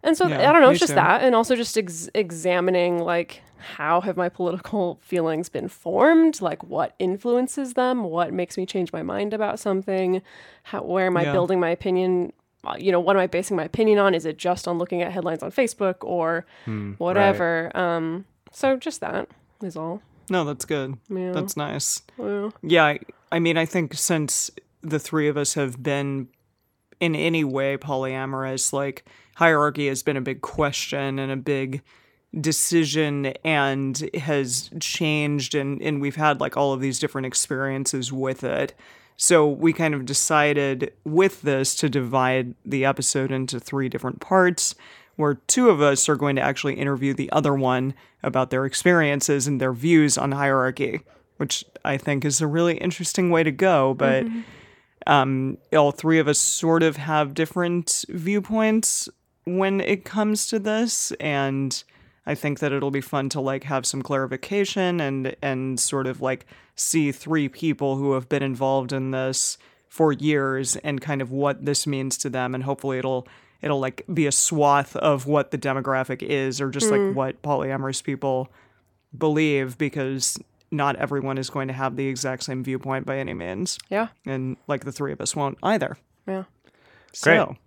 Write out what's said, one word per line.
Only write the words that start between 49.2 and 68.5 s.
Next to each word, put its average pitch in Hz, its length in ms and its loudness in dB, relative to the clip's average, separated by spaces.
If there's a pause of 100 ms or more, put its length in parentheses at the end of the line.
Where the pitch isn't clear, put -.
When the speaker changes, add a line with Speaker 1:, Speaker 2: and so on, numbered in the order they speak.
Speaker 2:
and 139 120 0
their 131 140 0
views 151 440 4
on 135 160 -2
hierarchy, 135 680 0 (360)
which - 260 -4 (200)
I 139 140 0
think 139 280 -2
is 147 160 0
a 156 60 0
really 165 300 2
interesting 180 540 0
way 165 120 4
to 156 80 2
go. 143 440 4
But, 135 300 2
Speaker 1:
Mm-hmm. 226 160 -6 (680)
Speaker 2:
um, 135 500 2 (180)
all 147 160 6
three 160 280 2
of 143 80 4
us 147 120 2
sort 165 440 2
of 151 140 2
have 147 360 0
different 175 760 -2
viewpoints 214 1000 0 (360)
when 190 360 0
it 196 240 0
comes 214 420 0
to 226 120 -2
this, 214 540 -2
and 139 680 -2 (420)
I 147 100 -2
think 147 240 -4
that 143 140 -2
it'll 139 180 -2
be 139 100 -2
fun 139 280 -4
to, 147 100 -6
like, 135 240 -4
have 135 220 -4
some 139 160 -4
clarification 175 960 -2
and, 135 420 -4
and 131 380 -4
sort 135 280 -2
of, 131 140 -6
like, 131 240 -4 (300)
see 147 380 0
three 151 340 -2
people 139 480 -2
who 139 160 0
have 131 160 -2
been 143 160 0
involved 135 480 -2